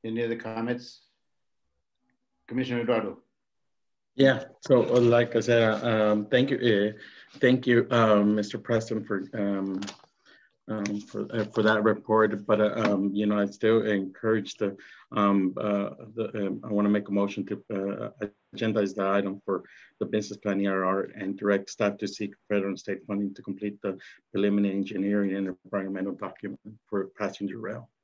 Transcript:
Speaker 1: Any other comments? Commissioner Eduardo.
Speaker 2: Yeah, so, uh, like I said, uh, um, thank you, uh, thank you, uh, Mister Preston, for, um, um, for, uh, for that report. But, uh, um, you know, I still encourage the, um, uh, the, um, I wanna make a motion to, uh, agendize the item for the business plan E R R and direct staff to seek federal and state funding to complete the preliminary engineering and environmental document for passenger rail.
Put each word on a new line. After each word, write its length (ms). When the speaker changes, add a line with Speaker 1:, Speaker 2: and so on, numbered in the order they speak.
Speaker 1:
Any 200
other 120
comments? 640
Commissioner 340
Eduardo. 360
Speaker 2:
Yeah, 280
so, 220
uh, 60
like 340
I 60
said, 200
uh, 240
um, 420
thank 220
you, 460
uh, 440
thank 280
you, 240
uh, 320
Mister 340
Preston, 460
for, 300
um, 480
um, 320
for, 320
uh, 100
for 100
that 200
report. 640
But, 140
uh, 160
um, 360
you 120
know, 120
I 100
still 380
encourage 720
the, 220
um, 460
uh, 320
the, 320
um, 160
I 80
wanna 160
make 220
a 20
motion 360
to, 160
uh, 540
agendize 400
the 100
item 380
for 220
the 60
business 320
plan 240
E 60
R 180
R 280
and 240
direct 320
staff 280
to 100
seek 280
federal 220
and 100
state 260
funding 280
to 80
complete 400
the 160
preliminary 440
engineering 600
and 300
environmental 480
document 480
for 220
passenger 380
rail. 320